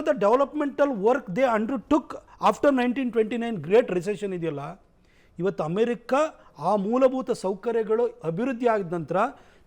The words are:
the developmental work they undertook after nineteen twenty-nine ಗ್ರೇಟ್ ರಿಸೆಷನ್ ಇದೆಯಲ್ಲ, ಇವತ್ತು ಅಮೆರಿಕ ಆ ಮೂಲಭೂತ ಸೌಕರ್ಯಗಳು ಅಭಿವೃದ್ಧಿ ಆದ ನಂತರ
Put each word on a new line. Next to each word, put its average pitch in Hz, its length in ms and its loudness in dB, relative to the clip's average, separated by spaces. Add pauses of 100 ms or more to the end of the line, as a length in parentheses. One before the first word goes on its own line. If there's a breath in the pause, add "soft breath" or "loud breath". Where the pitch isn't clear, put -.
the 285 120 0
developmental 277 800 2
work 233 280 2
they 220 360 0
undertook 262 520 0 (360 loud breath)
after 262 320 2
nineteen 247 300 0
twenty-nine 226 500 -2
ಗ್ರೇಟ್ 196 300 2
ರಿಸೆಷನ್ 190 420 -4
ಇದೆಯಲ್ಲ, 160 480 -8 (580 soft breath)
ಇವತ್ತು 170 240 -2
ಅಮೆರಿಕ 214 500 -2 (460 soft breath)
ಆ 180 160 2
ಮೂಲಭೂತ 254 560 2
ಸೌಕರ್ಯಗಳು 220 760 -2 (180)
ಅಭಿವೃದ್ಧಿ 233 440 -2
ಆದ 202 260 0
ನಂತರ 170 240 -4 (500 soft breath)